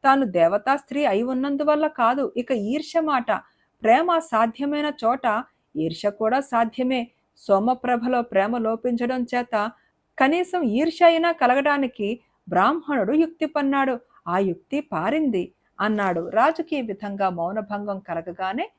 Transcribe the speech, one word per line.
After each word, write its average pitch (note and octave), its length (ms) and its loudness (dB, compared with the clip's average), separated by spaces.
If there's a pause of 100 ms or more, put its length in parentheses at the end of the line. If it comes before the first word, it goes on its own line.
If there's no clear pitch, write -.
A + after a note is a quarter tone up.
తాను C4+ 220 4
దేవతా G3 500 2
స్త్రీ C#4+ 300 -4
అయి G#3+ 180 2
ఉన్నందువల్ల C#4+ 640 0
కాదు. C4 500 0
ఇక A#3+ 140 -4
ఈర్ష్య C4 480 -2
మాట, C#4 320 -2 (520)
ప్రేమ D#4+ 340 4
సాధ్యమైన C#4+ 720 -2 (140)
చోట A#3+ 380 0 (320)
ఈర్ష్య D#3+ 340 -2
కూడా A3 300 0
సాధ్యమే. B3 680 -2 (320)
సోమప్రభలో B3 840 0
ప్రేమ A3+ 360 0
లోపించడం A#3+ 680 -2 (120)
చేత A#3 360 -2 (480)
కనీసం F4 420 2
ఈర్ష్య D4+ 440 2
అయినా E4 260 4
కలగడానికి C4 880 0 (300)
బ్రాహ్మణుడు A#3+ 640 2
యుక్తి D#4+ 320 0
పన్నాడు, C#4 540 0 (280)
ఆ F3 100 0
యుక్తి G3 440 -2
పారింది" G#3+ 680 -2 (280)
అన్నాడు. F#3+ 500 -2
రాజుకి D4+ 480 0
ఈ C4 40 -4
విధంగా G3+ 480 -4
మౌనభంగం G3+ 680 -6
కలగగానే F#3 800 -8